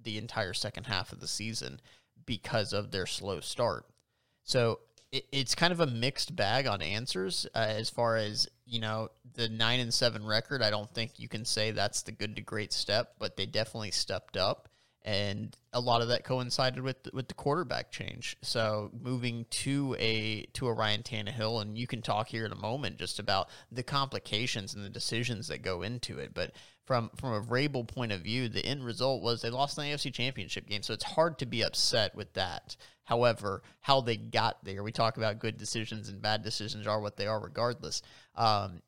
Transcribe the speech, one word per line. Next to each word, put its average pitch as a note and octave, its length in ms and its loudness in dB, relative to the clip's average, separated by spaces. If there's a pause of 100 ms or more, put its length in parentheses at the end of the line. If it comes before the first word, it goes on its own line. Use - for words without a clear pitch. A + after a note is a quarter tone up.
the A2 160 -6
entire G#2 360 -4
second - 320 -4
half F#2+ 280 -2
of F2+ 60 -12
the F2+ 80 -10
season G#2 520 -4 (460)
because G#2+ 480 0
of G2+ 160 -2
their F#2 160 -2
slow F#2 340 -4
start. G2+ 460 0 (580)
So A#2+ 360 2 (320)
it, C3+ 200 -2
it's C3+ 240 2
kind F3 160 6
of E3+ 80 2
a D#3+ 80 6
mixed B2 480 0
bag A#2+ 320 4
on G2+ 140 2
answers, G#2+ 720 -2
uh, A2 60 2
as A2 300 0
far A#2 280 2
as, G#2+ 320 0 (160)
you A#2 160 -4
know, A2 280 -2 (260)
the A#2 120 0
nine A2+ 320 4
and A#2 140 0
seven A2+ 320 4
record. A#2 360 2
I G#2+ 100 6
don't G#2 220 -2
think A2+ 260 -4
you A2+ 80 -8
can A2+ 180 -6
say G#2+ 260 2
that's G2+ 300 0
the - 100 -8
good G#2+ 260 -4
to G#2+ 40 -4
great G#2 320 -4
step, - 460 0
but G#2+ 180 -4
they G2 80 0
definitely G#2+ 460 -2
stepped - 440 -2
up. G2+ 320 0 (360)
And G#2 540 -2 (160)
a A#2+ 60 0
lot A#2+ 240 6
of A#2 60 2
that A#2+ 140 2
coincided B2+ 600 0
with, C3 280 -4
with C3 160 -6
the - 60 -8
quarterback - 580 -2
change. - 520 -8
So G#2+ 500 0
moving A#2+ 560 -2
to C#3 480 0
a, A2 460 2 (100)
to C3 140 -2
a A2+ 60 2
Ryan G#2+ 280 2
Tannehill, A2 640 -2
and G#2+ 120 -6
you A#2 120 -4
can A#2 160 -6
talk A2 240 0
here A2+ 180 -4
in G2+ 60 -4
a - 40 -8
moment A2 440 -4
just - 180 -4
about G2 320 2 (220)
the A#2+ 100 -6
complications A#2+ 960 -2
and G2+ 100 -8
the G2 40 -10
decisions A#2 580 -2
that C#2+ 160 -6
go F2+ 180 -2
into A2 380 -6
it. - 160 -10
But - 160 -2 (340)
from, A#2+ 300 0
from B2+ 180 -4
a G#2 80 0
Vrabel B2 460 0
point A#2 240 -2
of G2 100 -2
view, A#2+ 260 0
the G2+ 160 -2
end C3 220 -2
result A#2 380 0
was A#2 180 2
they A#2 80 -2
lost C3+ 300 0
in D3 60 -4
the C#3+ 40 -2
A D3 40 -2
F D3+ 80 -2
C C3+ 100 -2
Championship A#2+ 560 -4
game. G#2 160 -4
So A#2 100 -4
it's - 100 -4
hard E3 360 2
to C3 80 -2
be A#2 160 2
upset G#2 500 4
with - 200 -8
that. - 420 -2 (300)
However, A2+ 580 4 (160)
how C#3 220 6
they A#2 160 2
got A2+ 460 2
there, G2 200 -6
we G#2+ 80 -4
talk A2+ 260 2
about A2 220 0
good A2 180 -2
decisions A2 520 -4
and G2+ 120 -10
bad G#2+ 220 2
decisions G#2+ 420 -4
are G#2+ 160 2
what G#2 160 -4
they G2+ 80 -2
are G#2+ 140 0
regardless. A2 640 -2 (320)
Um, G2+ 520 4